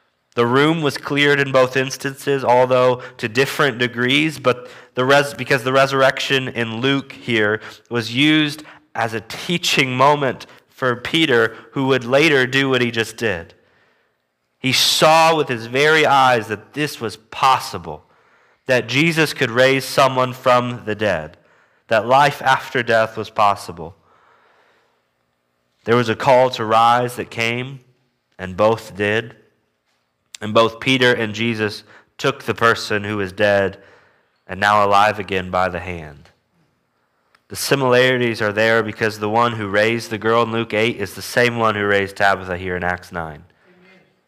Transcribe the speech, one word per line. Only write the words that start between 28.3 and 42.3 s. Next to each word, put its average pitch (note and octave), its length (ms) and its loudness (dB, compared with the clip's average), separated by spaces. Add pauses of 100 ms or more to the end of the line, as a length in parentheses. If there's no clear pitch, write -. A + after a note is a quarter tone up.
and F#2 180 -10
both G#2+ 400 0
did. G#2+ 400 -2 (1040)
And G#2+ 140 -8
both A2+ 260 2
Peter B2+ 320 2
and A2 220 -2
Jesus G#2+ 500 -4 (360)
took - 240 -4
the A2+ 100 -4
person G#2+ 500 0
who G#2 140 -4
was G2 140 -4
dead G2 500 0 (640)
and F#2+ 140 -12
now G#2 260 4
alive G2+ 320 2
again F#2+ 320 -6
by F#2 200 0
the F2 100 -6
hand. D#2+ 500 -14 (1200)
The G#2 80 -16
similarities B2 840 2
are G#2+ 100 0
there A2+ 320 2
because G#2+ 340 -4
the G#2 120 -4
one A#2 240 0
who A2 140 -6
raised A2 440 0
the C3+ 80 -6
girl A2+ 240 2
in A2+ 80 -4
Luke A2+ 240 -4
eight A#2 220 0
is G2 180 -8
the F#2+ 80 -14
same A#2+ 340 0
one A2 160 2
who G#2 120 -2
raised G2+ 320 0
Tabitha F#2 400 0